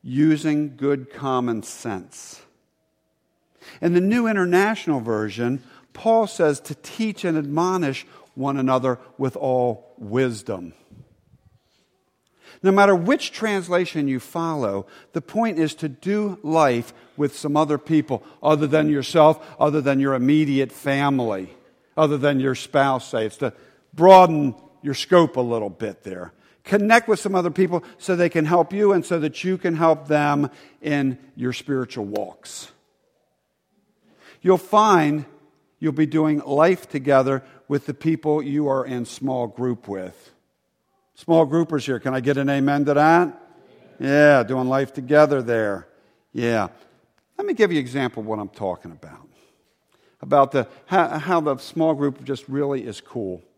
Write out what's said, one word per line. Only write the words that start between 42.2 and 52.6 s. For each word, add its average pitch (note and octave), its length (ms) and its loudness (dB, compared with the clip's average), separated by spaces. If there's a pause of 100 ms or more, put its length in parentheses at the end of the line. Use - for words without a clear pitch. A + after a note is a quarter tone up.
get C3+ 160 0
an C#3 120 -2
amen C#3+ 360 0
to C#3+ 100 0
that? D#3+ 480 4 (560)
Yeah, C#3+ 460 6
doing B2+ 240 -4
life C3+ 240 -2
together C#3+ 500 4
there. A2 460 -2 (440)
Yeah. A#2 360 0 (680)
Let G4+ 80 -6
me G4 100 -2
give G#3 180 2
you D#3+ 80 0
an C3 40 -6
example B2 360 -6
of G#2+ 60 -10
what A2 120 -6
I'm G2+ 120 -10
talking F2+ 420 -8
about. D2+ 340 -20 (920)
About C#3 320 2
the, C3 160 0 (180)
how, D#3 320 0
how E3+ 220 0
the D3 160 -2
small D#3+ 380 -2
group C#3 280 -4
just C3 260 -8
really C#3 380 -4